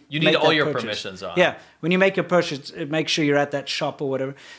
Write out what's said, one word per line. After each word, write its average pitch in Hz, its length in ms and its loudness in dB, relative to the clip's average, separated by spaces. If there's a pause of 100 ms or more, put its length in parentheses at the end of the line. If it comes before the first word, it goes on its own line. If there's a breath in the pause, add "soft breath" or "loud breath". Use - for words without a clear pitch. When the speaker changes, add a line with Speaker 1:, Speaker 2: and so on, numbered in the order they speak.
Speaker 1:
You 143 100 -4
need 170 80 2
Speaker 2:
make 160 120 4
Speaker 1:
all 156 100 4
Speaker 2:
that 160 60 4
Speaker 1:
your 151 120 2
Speaker 2:
purchase 131 160 -2
Speaker 1:
permissions 101 400 -8
on. 87 140 -8
Speaker 2:
Yeah. 165 180 4 (240 loud breath)
When 160 120 -2
you 185 60 2
make 190 180 4
your 180 80 0
purchase, 170 460 0
it 151 220 -10
makes 156 200 0
sure 160 140 0
you're 143 120 4
at 143 120 2
that 139 180 -6
shop 143 320 -4
or 147 120 -4
whatever. 135 240 -4 (240 loud breath)